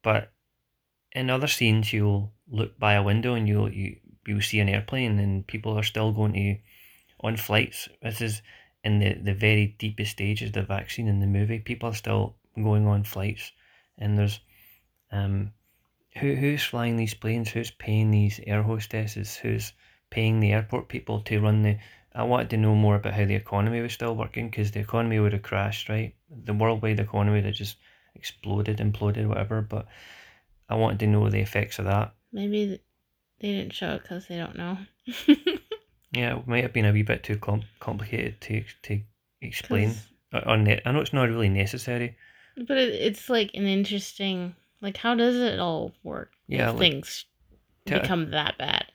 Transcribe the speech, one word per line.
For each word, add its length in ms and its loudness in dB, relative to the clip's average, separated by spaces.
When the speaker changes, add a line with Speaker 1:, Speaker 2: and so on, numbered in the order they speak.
Speaker 1:
but 280 0
in 180 -2
other 160 0
scenes 460 2
you'll 380 2
look 300 -4
by 160 4
a 100 4
window 320 2
and 120 0
you'll, 240 2
you, 240 -6
you'll 140 -2
see 180 0
an 100 4
airplane 500 0
and 280 0
people 300 -4
are 60 0
still 280 0
going 220 2
to, 240 0
on 160 -2
flights. 500 0
This 180 -6
is 200 -4
in 160 4
the, 140 4
the 200 -2
very 340 4
deepest 320 -4
stages 380 -4
of 40 -6
the 100 -2
vaccine 440 -4
in 120 2
the 80 2
movie. 320 2
People 300 -6
are 60 -6
still 400 -2
going 260 4
on 160 4
flights, 480 -6
and 200 0
there's, 220 0
um, 420 -2
who, 180 0
who's 280 0
flying 340 -2
these 160 -2
planes? 360 -4
Who's 220 -6
paying 400 2
these 340 4
air 180 0
hostesses? 720 -4
Who's 360 -4
paying 300 2
the 140 6
airport 340 -2
people 340 -4
to 180 0
run 240 4
the, 140 4
I 100 -4
wanted 280 2
to 60 2
know 180 6
more 200 6
about 180 0
how 120 2
the 100 2
economy 460 0
was 120 -4
still 220 -4
working, 360 -6
'cause 200 -2
the 100 -6
economy 380 0
would 140 4
have 80 -2
crashed, 480 -4
right? 240 -4
The 240 -6
worldwide 460 2
economy 420 2
that 120 -2
just 240 -8
exploded, 640 -4
imploded, 500 0
whatever, 340 -2
but 260 -6
I 60 -2
wanted 240 2
to 80 2
know 220 6
the 120 2
effects 380 -2
of 60 -4
that. 280 0
Speaker 2:
Maybe 360 -2
th-, 140 -8
they 120 -6
didn't 220 -6
show 220 -4
it 80 -10
'cause 240 -12
they 100 -10
don't 200 -8
know. 200 -6
<laughs> 500 4
Speaker 1:
Yeah, 280 -2
it 80 -10
might 160 2
have 80 -4
been 140 2
a 80 6
wee 80 4
bit 220 -2
too 140 -2
com-, 260 -2
complicated 600 -6
to, 220 -4
to 180 -4
explain. 480 0
Speaker 2:
'Cause 180 -8
Speaker 1:
Uh, 100 -2
unne-, 320 4
I 80 0
know 80 2
it's 100 -4
not 160 2
really 220 2
necessary. 680 -2
Speaker 2:
But 220 -2
it, 160 2
it's, 360 -4
like, 240 0
an 140 -4
interesting, 880 -4
like, 160 -8
how 200 0
does 200 4
it 240 0
all 320 -4
work 280 -10
Speaker 1:
Yeah, 220 0
Speaker 2:
if 60 -2
Speaker 1:
like, 40 -4
Speaker 2:
things 320 -10
Speaker 1:
tell 140 0
Speaker 2:
become 320 -2
that 260 -2
bad? 380 -4